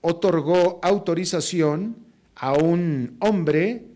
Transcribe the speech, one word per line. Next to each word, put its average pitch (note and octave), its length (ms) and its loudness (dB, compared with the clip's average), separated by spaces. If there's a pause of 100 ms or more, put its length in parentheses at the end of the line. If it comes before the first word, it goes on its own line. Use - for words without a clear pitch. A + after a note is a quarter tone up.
otorgó E3+ 800 2
autorización F3 1120 -2 (400)
a C3+ 180 -2
un D#3 680 0
hombre G3 680 0 (100)